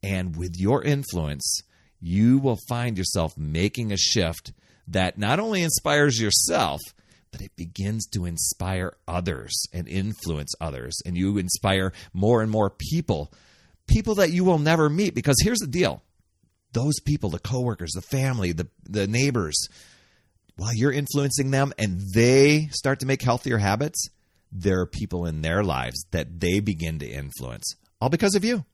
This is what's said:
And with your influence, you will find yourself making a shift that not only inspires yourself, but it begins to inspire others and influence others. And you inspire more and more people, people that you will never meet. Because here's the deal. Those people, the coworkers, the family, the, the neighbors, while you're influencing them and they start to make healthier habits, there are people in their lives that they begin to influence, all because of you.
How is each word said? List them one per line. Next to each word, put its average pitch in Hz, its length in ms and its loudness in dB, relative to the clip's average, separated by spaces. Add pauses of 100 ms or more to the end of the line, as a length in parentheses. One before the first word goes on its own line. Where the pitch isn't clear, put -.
And 92 320 -2
with 87 240 -6
your 104 240 2
influence, 87 800 -2 (360)
you 104 380 4
will 135 300 0
find 120 320 -4
yourself 87 360 -2
making 90 560 -2
a 98 60 -2
shift - 560 -2 (340)
that 92 320 0
not 113 200 0
only 214 220 -2
inspires 147 580 2
yourself, 101 600 2 (520)
but - 100 -14
it - 140 -14
begins 98 520 -6
to 92 180 -4
inspire 90 720 -4 (100)
others 85 640 -4
and 87 160 -8
influence 82 720 -4
others. 69 460 -8
And 87 100 -4
you 98 220 0
inspire 95 560 0 (180)
more 110 300 4
and 110 80 0
more 107 220 2
people, 104 600 -2 (540)
people 220 300 4
that 185 160 6
you 180 120 2
will 180 140 6
never 156 320 4
meet. 185 240 0
Because 135 300 4
here's 220 160 2
the 180 80 -6
deal. 123 340 0 (720)
Those 143 280 0
people, 143 280 -2
the 82 80 -6
coworkers, 120 560 -4
the 95 80 -8
family, 127 500 -2
the, 82 160 -4 (140)
the 98 240 -2
neighbors, 113 640 0 (880)
while 113 180 -4
you're 127 180 2
influencing 139 600 0
them 135 260 2
and 95 240 -2 (140)
they 139 560 6
start 135 300 -2
to 131 40 -6
make 135 160 0
healthier 123 380 2
habits, 110 500 0 (420)
there 95 280 0
are 90 80 0
people 90 400 -4
in 78 160 -4
their 85 200 0
lives 65 460 -4
that 85 300 -4
they 92 220 2
begin 82 360 -4
to 65 100 -8
influence, 64 680 -10 (260)
all 123 80 0
because 190 240 2
of 190 100 2
you. 226 300 -2